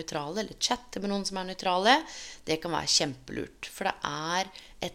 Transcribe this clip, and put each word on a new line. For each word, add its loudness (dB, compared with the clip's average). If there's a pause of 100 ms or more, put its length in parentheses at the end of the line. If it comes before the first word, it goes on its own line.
nøytrale, -4
eller -8
chatte -2
med 0
noen 0
som -4
er -4
nøytrale, 6 (560)
det 4
kan -2
være 0
kjempelurt. -2
For -6
det 0
er -2 (300)
et -4